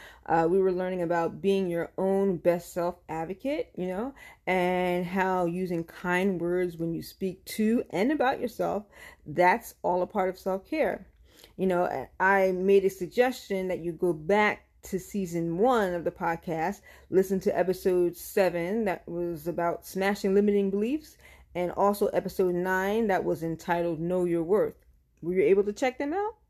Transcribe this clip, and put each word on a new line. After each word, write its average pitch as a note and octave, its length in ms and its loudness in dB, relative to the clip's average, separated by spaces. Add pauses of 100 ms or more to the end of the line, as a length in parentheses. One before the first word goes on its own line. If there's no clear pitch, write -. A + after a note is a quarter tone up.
(240)
uh, E3 240 2
we F#3+ 100 4
were F#3+ 140 4
learning F#3 300 -2
about E3+ 400 -2
being G3 260 2
your E3+ 300 -4
own F#3+ 400 2
best F3 340 0
self F3 220 -2 (160)
advocate, F3+ 680 -6
you F3+ 100 -4
know, G#3+ 280 -6 (320)
and F3+ 580 0
how F#3 400 0
using F3 400 -2
kind F3+ 560 0
words F3 380 -2
when E3 160 -4
you D#3 80 -6
speak - 420 -8
to A3 460 0
and G3+ 200 0
about C4+ 300 0
yourself, G3 440 -4 (420)
that's F3 560 2
all F3+ 180 2
a F3+ 60 0
part F#3+ 240 -2
of F#3 80 -12
self-care. F#3+ 680 -4 (520)
You F#3+ 80 0
know, F3 420 0 (100)
I F#3+ 340 4
made F#3+ 340 4
a F#3+ 40 2
suggestion F#3+ 800 -2
that E3 120 -4
you E3+ 120 -4
go E3+ 220 0
back G3 520 0 (180)
to F#3+ 140 -6
season E3+ 600 -4
one A3 340 4
of E3+ 120 -4
the E3+ 60 0
podcast, E3+ 720 -4 (300)
listen F#3+ 300 2
to - 180 0
episode F3+ 580 2
seven, F#3 680 -2
that F3 200 -4
was E3+ 400 -6
about E3+ 380 -4
smashing G3 500 -2
limiting G3+ 360 4
beliefs, A3+ 480 -4 (360)
and F3 180 -2
also G3+ 340 2
episode F3+ 480 0
nine, F#3+ 540 0
that F#3 140 2
was E3 200 -2
entitled E3 580 -2
Know F3+ 240 0
Your E3+ 180 0
Worth. E3+ 440 0 (360)
Were F3 120 -4
you F#3 80 4
able G3 220 6
to G#3 100 -2
check B3+ 240 -2
them C#4+ 160 -2
out? G#4 220 -4 (140)